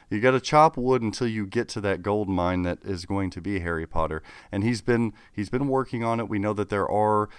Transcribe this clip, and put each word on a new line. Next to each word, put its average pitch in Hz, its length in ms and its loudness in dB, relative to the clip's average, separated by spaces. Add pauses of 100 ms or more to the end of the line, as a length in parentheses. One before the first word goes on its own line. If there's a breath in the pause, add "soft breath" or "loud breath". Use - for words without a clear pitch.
(120)
You 107 80 -2
gotta 127 200 4
chop 151 380 4
wood 127 240 2
until 113 260 -2
you 107 200 -2
get 113 220 -2
to 110 120 -6
that 95 220 -2
gold 104 260 0
mine 90 320 2
that 87 220 -2
is 90 240 -8
going 98 240 -2
to 87 100 -12
be 95 180 -4
Harry 85 280 -4
Potter." 78 340 -2 (300 loud breath)
And 104 120 -2
he's 113 180 0
been, 117 320 2 (180 loud breath)
he's 104 180 -6
been 135 180 -2
working 131 360 -2
on 113 160 0
it. 110 100 -6
We 107 100 -2
know 104 140 0
that 101 160 -2
there 101 200 0
are, 107 500 2